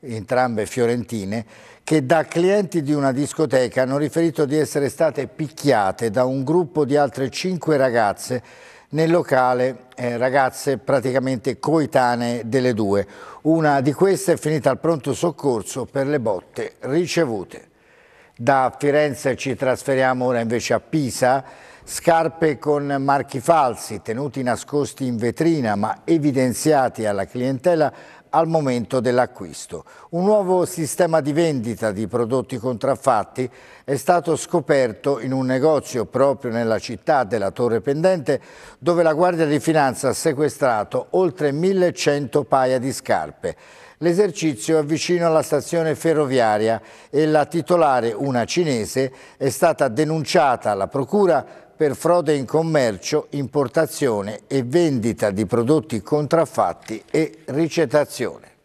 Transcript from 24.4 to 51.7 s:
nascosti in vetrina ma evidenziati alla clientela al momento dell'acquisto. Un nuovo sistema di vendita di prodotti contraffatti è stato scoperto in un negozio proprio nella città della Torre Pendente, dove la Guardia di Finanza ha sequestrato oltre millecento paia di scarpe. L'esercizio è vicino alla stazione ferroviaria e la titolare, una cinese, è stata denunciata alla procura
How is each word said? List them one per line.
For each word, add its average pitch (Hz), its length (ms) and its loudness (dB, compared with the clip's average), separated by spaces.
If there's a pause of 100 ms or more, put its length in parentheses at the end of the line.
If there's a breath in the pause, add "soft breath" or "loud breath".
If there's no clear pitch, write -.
nascosti 127 640 -2
in 120 100 -2
vetrina 120 600 0
ma 101 260 -4
evidenziati 135 1040 2
alla 98 200 -2
clientela 135 680 0 (380 loud breath)
al 165 180 2
momento 131 500 0
dell'acquisto. 113 840 -2 (260 loud breath)
Un 175 140 -2
nuovo 185 400 4
sistema 160 560 0
di 143 120 -4
vendita 120 600 0
di 101 160 -4
prodotti 120 480 -2
contraffatti 123 920 0 (360 loud breath)
è 139 100 -2
stato 165 400 2
scoperto 139 840 0
in 127 100 -6
un 131 160 -2
negozio 131 600 0
proprio 127 440 0
nella 113 300 0
città 131 420 -2
della 95 300 -2
Torre 117 280 0
Pendente, 147 600 0 (400 loud breath)
dove 170 240 2
la 160 80 4
Guardia 165 340 2
di 143 140 0
Finanza 139 480 2
ha 117 40 2
sequestrato 127 960 -2
oltre 165 420 0
millecento 156 880 0
paia 131 380 2
di 127 120 -4
scarpe. 82 640 -4 (440 loud breath)
L'esercizio 160 840 0
è 151 40 0
vicino 170 440 0
alla 160 140 4
stazione 160 520 -2
ferroviaria 117 880 2 (280 loud breath)
e 151 160 2
la 151 180 4
titolare, 143 680 2
una 123 320 -2
cinese, 131 680 -2 (240 loud breath)
è 135 140 -2
stata 156 360 2
denunciata 143 840 0
alla 98 160 -2
procura 156 760 0 (140)